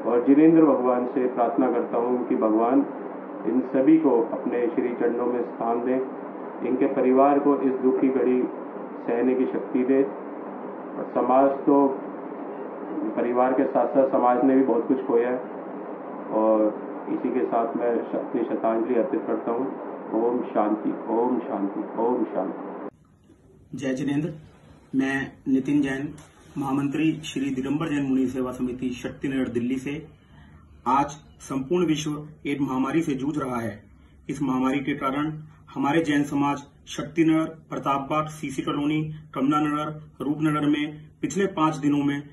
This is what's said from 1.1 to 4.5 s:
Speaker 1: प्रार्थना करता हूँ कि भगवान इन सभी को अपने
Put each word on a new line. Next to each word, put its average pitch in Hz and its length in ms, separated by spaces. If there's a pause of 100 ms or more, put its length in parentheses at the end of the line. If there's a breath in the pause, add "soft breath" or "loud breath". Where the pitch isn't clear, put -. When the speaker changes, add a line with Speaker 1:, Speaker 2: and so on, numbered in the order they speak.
Speaker 1:
प्रार्थना 123 440
करता 117 260
हूँ 123 300
कि 131 80
भगवान 113 500 (600)
इन 120 140
सभी 135 380
को 131 240
अपने 120 460